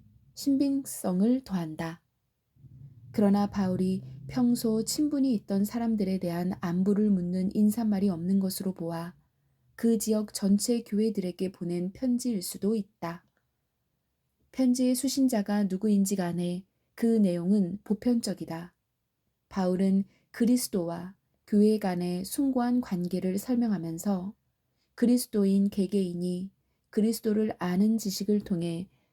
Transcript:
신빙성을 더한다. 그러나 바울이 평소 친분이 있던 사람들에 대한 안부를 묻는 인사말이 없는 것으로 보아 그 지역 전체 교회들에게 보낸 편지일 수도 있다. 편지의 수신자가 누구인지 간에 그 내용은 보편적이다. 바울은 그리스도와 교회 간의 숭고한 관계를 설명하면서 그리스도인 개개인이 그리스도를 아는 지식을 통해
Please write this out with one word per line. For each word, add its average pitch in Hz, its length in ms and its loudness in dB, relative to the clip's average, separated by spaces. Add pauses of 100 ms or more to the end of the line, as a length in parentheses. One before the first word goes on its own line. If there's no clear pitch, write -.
(360)
신빙성을 262 1080 0
더한다. 165 580 -6 (1120)
그러나 202 360 2
바울이 185 540 -2 (260)
평소 240 560 0
친분이 277 500 0
있던 202 320 0
사람들에 208 540 -2
대한 175 420 -2
안부를 190 480 2
묻는 185 440 0
인사말이 208 560 2
없는 180 300 0
것으로 190 340 -2
보아 170 400 -8 (640)
그 233 220 2
지역 214 360 -2
전체 208 500 2
교회들에게 202 680 -2
보낸 175 400 -4
편지일 240 500 -2
수도 202 340 -2
있다. 175 500 -8 (1300)
편지의 254 440 2
수신자가 240 680 0
누구인지 196 520 2
간에 175 480 -2 (320)
그 - 100 -2
내용은 190 800 2
보편적이다. 185 880 -4 (760)
바울은 190 540 2 (260)
그리스도와 185 840 0 (320)
교회 214 320 6
간의 180 460 -2
숭고한 247 540 0
관계를 185 580 -2
설명하면서 196 960 -2 (600)
그리스도인 202 760 2
개개인이 180 840 -2 (380)
그리스도를 220 680 0
아는 196 380 2
지식을 208 440 -2
통해 170 460 -4 (240)